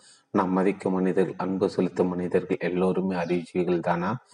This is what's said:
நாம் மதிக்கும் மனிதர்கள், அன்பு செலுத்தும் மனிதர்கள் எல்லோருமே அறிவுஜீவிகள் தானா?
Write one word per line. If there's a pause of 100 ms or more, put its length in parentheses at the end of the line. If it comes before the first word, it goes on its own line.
(340)
நாம்
மதிக்கும்
மனிதர்கள்,
அன்பு
செலுத்தும்
மனிதர்கள்
எல்லோருமே
அறிவுஜீவிகள்
தானா? (220)